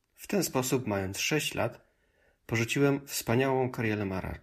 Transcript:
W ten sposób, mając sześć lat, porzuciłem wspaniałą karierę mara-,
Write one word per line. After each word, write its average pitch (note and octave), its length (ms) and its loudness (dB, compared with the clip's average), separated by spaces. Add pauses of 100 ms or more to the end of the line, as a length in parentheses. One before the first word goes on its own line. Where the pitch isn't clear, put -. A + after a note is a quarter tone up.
(140)
W - 120 -20
ten F#3+ 180 2
sposób, B2+ 420 0
mając G2 320 -2
sześć - 360 0
lat, - 380 -4 (540)
porzuciłem C#3 600 2
wspaniałą C3 640 2
karierę G#2+ 340 -2
mara-, F2+ 380 -4